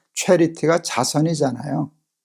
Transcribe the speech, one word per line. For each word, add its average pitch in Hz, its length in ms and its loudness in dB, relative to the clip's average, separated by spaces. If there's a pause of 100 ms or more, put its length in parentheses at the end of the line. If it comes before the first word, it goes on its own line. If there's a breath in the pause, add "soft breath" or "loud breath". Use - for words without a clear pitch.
(160 soft breath)
charity가 165 680 2
자선이잖아요. 143 1080 -2 (340)